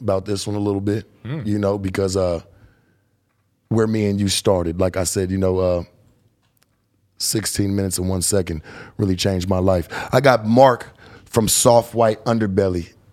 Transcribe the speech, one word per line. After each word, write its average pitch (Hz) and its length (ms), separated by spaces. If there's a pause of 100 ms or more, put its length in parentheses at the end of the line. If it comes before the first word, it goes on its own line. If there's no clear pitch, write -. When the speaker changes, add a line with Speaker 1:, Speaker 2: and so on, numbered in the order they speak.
Speaker 1:
about 98 240
this 101 220
one 104 80
a 104 40
little 101 220
bit, 104 240 (180)
Speaker 2:
Mm. 127 220
Speaker 1:
you 104 140
know, 101 180
because, 98 400
uh, 87 240 (1300)
where 110 180
me 110 220
and 101 120
you 101 80
started, 90 520
like 92 180
I 95 60
said, 92 260
you 95 80
know, 92 220
uh, 90 240 (1400)
sixteen 101 560
minutes 98 240
and 92 100
one 92 140
second 82 400 (340)
really 95 180
changed 92 320
my 95 120
life. 92 280 (240)
I 127 80
got 123 280
Mark 123 400 (380)
from 110 220
Soft 120 460
White 110 300
Underbelly 98 680 (220)